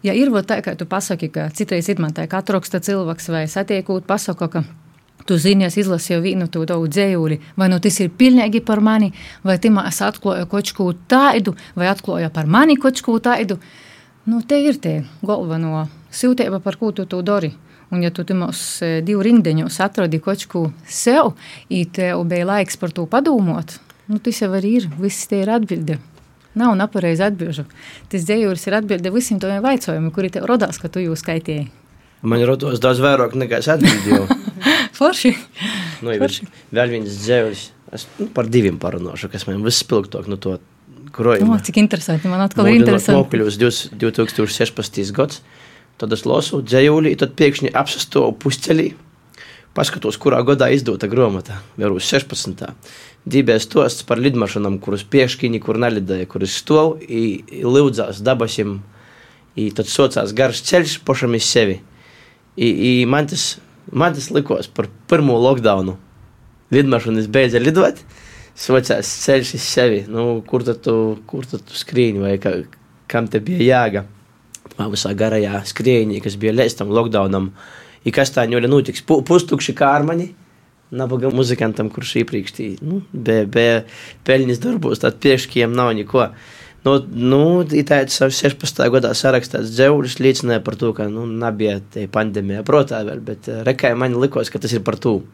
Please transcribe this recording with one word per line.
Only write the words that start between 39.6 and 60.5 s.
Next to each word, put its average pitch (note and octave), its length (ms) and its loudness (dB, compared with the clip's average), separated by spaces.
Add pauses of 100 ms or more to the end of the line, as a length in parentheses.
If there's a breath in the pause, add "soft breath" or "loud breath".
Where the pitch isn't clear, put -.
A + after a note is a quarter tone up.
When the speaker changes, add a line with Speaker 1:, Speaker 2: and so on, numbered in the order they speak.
Speaker 2:
vispilgtāk G2+ 640 -2
no G2+ 100 -6
to F#2+ 200 -6 (540)
krojuma. A#2+ 440 2
Speaker 1:
O, G3+ 80 2
cik F#3 140 -2
interesanti. F3+ 500 0
Man F#3 140 0
atkal G3 260 2
ir A3+ 80 6
Speaker 2:
Mūdinot A#3 120 8
Speaker 1:
interesanti. G3 300 4
Speaker 2:
mokuļus A2 400 0
divs-, A#2 340 2
divtūkstoš A2 600 -2
sešpadsmitais G2+ 640 -4
gads. D3 260 -2 (580 loud breath)
Tad A2 140 -4
es G#2+ 120 -6
lasu C3 360 0
dzējuli, C#3+ 560 4
tad C3 180 -2
pēkšņi C#3+ 380 2
apsastoju B2+ 600 0
pusceļī, - 500 -2 (880 loud breath)
paskatos, - 440 -4
kurā B2+ 260 2
gadā B2+ 280 4
izdota A#2+ 360 0
grāmata, G2+ 500 -4 (160)
varbūt G2 300 -2
sešpadsmitā. - 680 -4 (560 loud breath)
Dībēs A#2 420 2
stosts C3 360 0
par A#2 160 -2
lidmašīnām, G#2 600 0
kuras G2 240 -6
pēkšņi B2+ 480 0
nekur A2+ 260 -2
nelidēja, G2 500 -2
kuras F#2+ 280 -6
stov, D#3 440 2
i, A2+ 480 -4
i - 160 -12
lyudzās A#2 600 2
dabasim, A2 540 0 (800 soft breath)
i G#2+ 140 -2
tad G#2 160 -4
socās B2 460 0
garš B2 300 0